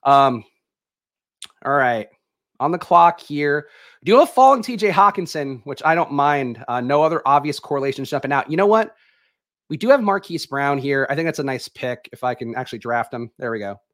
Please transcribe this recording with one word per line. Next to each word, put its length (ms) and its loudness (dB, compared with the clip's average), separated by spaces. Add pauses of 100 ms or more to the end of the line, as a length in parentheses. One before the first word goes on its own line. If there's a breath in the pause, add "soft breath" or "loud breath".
Um, 420 2 (1200)
all 80 0
right. 340 2 (540)
On 100 0
the 60 -4
clock 420 4
here, 480 -4 (380 soft breath)
do 160 6
a 40 6
falling 360 4
T 160 -8
J 120 -2
Hawkinson, 760 0
which 180 -12
I 120 2
don't 160 -2
mind. 580 -2
Uh, 100 -4
no 240 0
other 220 0
obvious 340 2
correlations 500 -6
jumping 220 -6
out. 180 -2
You 60 -4
know 120 2
what? 280 0 (720)
We 60 -6
do 140 -4
have 120 6
Marquise 440 -4
Brown 320 -2
here. 320 -2
I 60 -2
think 120 -2
that's 120 -6
a 40 -4
nice 240 -6
pick 460 -10
if 100 -14
I 120 -2
can 200 -10
actually 240 -10
draft 340 -6
him. 240 -12
There 140 -8
we 80 -6
go. 220 -12 (120)